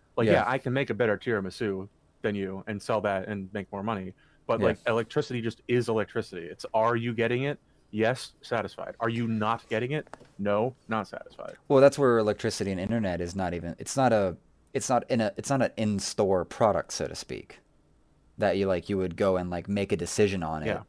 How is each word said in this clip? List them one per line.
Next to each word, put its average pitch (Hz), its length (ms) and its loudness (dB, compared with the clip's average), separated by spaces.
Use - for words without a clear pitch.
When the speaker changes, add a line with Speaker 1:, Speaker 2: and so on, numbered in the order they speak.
Speaker 1:
Like, 117 100 2
Speaker 2:
Yeah. 104 60 6
Speaker 1:
yeah, - 20 -
I 127 120 0
can 131 140 -4
make 135 180 -2
a 117 40 -2
better 107 240 2
tiramisu 98 720 -4
than 107 140 0
you 95 320 -6
and 104 120 -6
sell 110 220 0
that 98 260 0
and 98 240 -8
make 101 200 -8
more 98 100 -6
money. 98 320 -4
But, 117 140 0
Speaker 2:
Yeah. 107 60 2
Speaker 1:
like, 110 200 0
electricity 120 540 -2
just 113 280 -6
is 123 200 2
electricity. 104 580 -4
It's, - 280 -14
are 113 220 4
you 117 180 -2
getting 117 300 0
it? 143 160 -4
Yes, 110 520 0
satisfied. 98 580 -6
Are 117 80 0
you 117 200 -2
not 113 400 -2
getting 120 240 -2
it? 151 160 -6
No, 104 380 0
not 110 200 -2
satisfied. - 480 -16
Speaker 2:
Well, 139 120 8
that's 139 180 8
where 123 200 6
electricity 104 520 0
and 95 100 -2
internet 98 400 0
is 87 160 -4
not 90 180 -2
even, 85 240 -6
it's - 180 -6
not 127 160 4
a, 98 240 2
it's 127 140 -2
not 123 220 2
in 120 100 2
a, 107 160 2
it's - 140 -6
not 135 120 2
an 107 140 2
in-store 98 680 0
product, 98 460 2
so - 140 -4
to - 80 -8
speak, - 460 -12
that 98 180 2
you, 98 100 2
like, 90 220 0
you 101 80 0
would 92 200 -2
go 98 200 2
and, 90 140 -2
like, 87 180 -6
make 101 240 0
a 101 40 0
decision 92 460 0
on 78 200 -4
it, 80 40 -4
Speaker 1:
Yeah. 101 220 -4